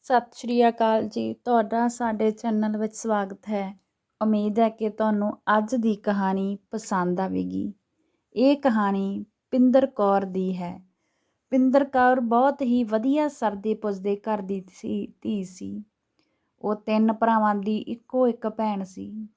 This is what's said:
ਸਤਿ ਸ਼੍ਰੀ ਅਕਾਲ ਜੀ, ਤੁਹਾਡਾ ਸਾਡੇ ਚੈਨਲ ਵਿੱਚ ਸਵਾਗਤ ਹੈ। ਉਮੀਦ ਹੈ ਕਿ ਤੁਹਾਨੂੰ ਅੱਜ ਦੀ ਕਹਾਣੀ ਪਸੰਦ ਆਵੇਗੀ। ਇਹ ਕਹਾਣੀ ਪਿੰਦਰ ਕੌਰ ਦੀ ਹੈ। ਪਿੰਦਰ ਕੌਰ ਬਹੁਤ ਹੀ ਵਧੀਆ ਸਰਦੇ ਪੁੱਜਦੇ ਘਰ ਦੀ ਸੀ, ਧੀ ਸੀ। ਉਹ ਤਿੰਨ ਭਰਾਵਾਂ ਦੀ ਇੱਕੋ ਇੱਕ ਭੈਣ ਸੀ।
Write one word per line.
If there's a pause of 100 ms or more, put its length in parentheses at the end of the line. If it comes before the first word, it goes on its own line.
ਸਤਿ
ਸ਼੍ਰੀ
ਅਕਾਲ
ਜੀ,
ਤੁਹਾਡਾ
ਸਾਡੇ
ਚੈਨਲ
ਵਿੱਚ
ਸਵਾਗਤ
ਹੈ। (420)
ਉਮੀਦ
ਹੈ
ਕਿ
ਤੁਹਾਨੂੰ (200)
ਅੱਜ
ਦੀ
ਕਹਾਣੀ (140)
ਪਸੰਦ
ਆਵੇਗੀ। (600)
ਇਹ
ਕਹਾਣੀ (260)
ਪਿੰਦਰ
ਕੌਰ
ਦੀ
ਹੈ। (680)
ਪਿੰਦਰ
ਕੌਰ
ਬਹੁਤ
ਹੀ
ਵਧੀਆ
ਸਰਦੇ
ਪੁੱਜਦੇ
ਘਰ
ਦੀ
ਸੀ,
ਧੀ
ਸੀ। (760)
ਉਹ
ਤਿੰਨ
ਭਰਾਵਾਂ
ਦੀ
ਇੱਕੋ
ਇੱਕ
ਭੈਣ
ਸੀ।